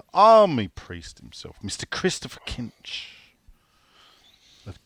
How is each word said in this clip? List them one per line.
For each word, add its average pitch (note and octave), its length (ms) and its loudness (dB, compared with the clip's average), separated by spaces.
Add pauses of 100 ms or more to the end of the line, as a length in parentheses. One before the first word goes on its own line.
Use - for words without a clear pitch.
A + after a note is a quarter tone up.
(140)
army F#3 560 6
priest - 500 -16
himself, - 420 -20
Mister - 260 -8
Christopher - 580 -6
Kinch, - 640 -12 (1600)
a G2+ 80 -14 (120)